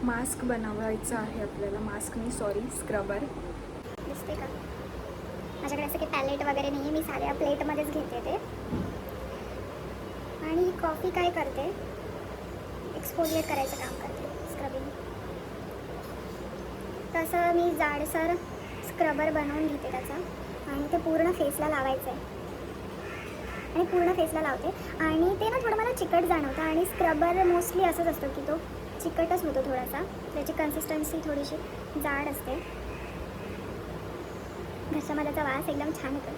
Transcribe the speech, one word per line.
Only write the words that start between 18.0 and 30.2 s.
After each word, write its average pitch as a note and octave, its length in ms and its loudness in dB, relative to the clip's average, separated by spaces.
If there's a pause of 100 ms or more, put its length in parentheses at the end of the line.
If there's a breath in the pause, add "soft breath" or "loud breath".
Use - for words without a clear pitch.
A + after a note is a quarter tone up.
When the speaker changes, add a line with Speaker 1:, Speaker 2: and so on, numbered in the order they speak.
Speaker 2:
स्क्रबर D#4 440 4
बनवून D4+ 360 2
घेते C#4 240 -2
त्याचा C4 300 -2 (500)
आणि C#4 200 0
ते F4 60 4
पूर्ण E4 340 6
फेसला D4+ 380 2
लावायचं C4 400 2
आहे B3 100 -4 (1600)
आणि E4+ 100 6
पूर्ण F4 280 6
फेसला D#4+ 280 4
लावते. C#4 260 0 (360 loud breath)
आणि D#4+ 360 6
ते G#4+ 100 4
ना B4 80 2
थोडं A4+ 200 4
मला A4+ 140 2
चिकट F4 320 4
जाणवतं D#4 380 4
आणि D#4+ 240 4
स्क्रबर E4+ 420 4
mostly F4+ 580 6
असंच E4+ 220 4
असतो D4 200 0
की C#4 140 -4
तो C#4+ 160 0 (460)
चिकटच E4+ 420 2
होतो C4+ 160 2
थोडासा, C4 420 0 (300)